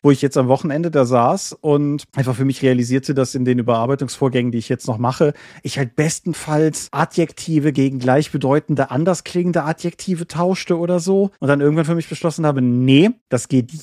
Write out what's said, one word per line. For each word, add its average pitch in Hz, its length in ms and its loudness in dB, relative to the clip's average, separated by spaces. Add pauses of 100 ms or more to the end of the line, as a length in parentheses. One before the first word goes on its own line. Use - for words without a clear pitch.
wo 147 80 6
ich 135 120 4
jetzt 143 140 0
am 131 120 2
Wochenende 151 420 0
da 143 140 2
saß 127 560 0
und 147 440 0 (100)
einfach 131 200 -2
für 131 100 -2
mich 135 180 -2
realisierte, 127 520 0
dass 131 200 -2
in 131 100 -2
den 123 140 2
Überarbeitungsvorgängen, 123 920 0
die 123 60 -2
ich 113 100 -6
jetzt - 180 -4
noch 117 120 -4
mache, 143 360 0 (280)
ich 143 160 -8
halt 131 180 -4
bestenfalls 156 960 -2
Adjektive 156 800 -2
gegen 135 260 0
gleichbedeutende, 139 920 0
anders 160 340 -2
klingende 175 400 -2
Adjektive 170 600 -6
tauschte 180 520 -2
oder 175 220 0
so 196 300 0 (100)
und 135 80 -2
dann 143 120 2
irgendwann 151 240 2
für 165 100 -2
mich 165 140 -4
beschlossen 160 380 -2
habe, 139 160 0
nee, 131 480 4 (180)
das - 200 -4
geht 127 240 0 (100)